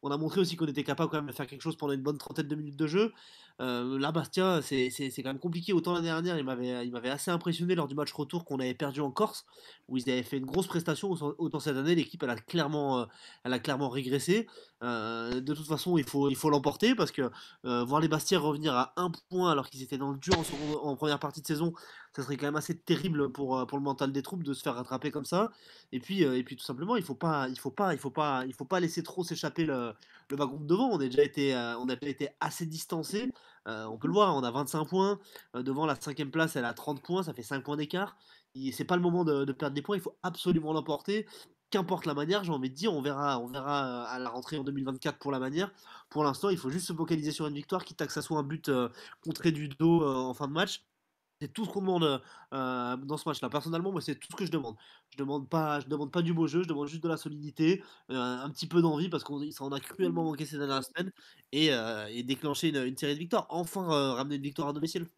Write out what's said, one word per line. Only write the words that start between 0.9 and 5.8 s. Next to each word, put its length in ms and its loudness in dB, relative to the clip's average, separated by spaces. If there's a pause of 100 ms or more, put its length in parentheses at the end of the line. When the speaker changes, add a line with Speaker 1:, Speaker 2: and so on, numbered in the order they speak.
Speaker 1:
quand 60 -2
même 100 -2
de 60 -8
faire 140 -6
quelque 160 -14
chose 140 -4
pendant 180 0
une 80 -2
bonne 160 -2
trentaine 280 -4
de 80 -2
minutes 220 -6
de 100 0
jeu. 260 2 (500)
Euh, 360 -2
là, 140 2
Bastia, 480 2
c'est, 300 2
c'est, 180 -4
c'est 140 -6
quand 80 -2
même 80 -4
compliqué. 340 -2
Autant 220 4